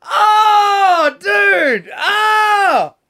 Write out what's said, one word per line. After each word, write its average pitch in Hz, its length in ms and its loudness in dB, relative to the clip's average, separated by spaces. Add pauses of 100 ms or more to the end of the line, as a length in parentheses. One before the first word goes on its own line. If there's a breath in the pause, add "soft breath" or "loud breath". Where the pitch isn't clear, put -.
Oh, 403 1160 0
dude. 359 760 -2
Oh! 403 960 -2 (140)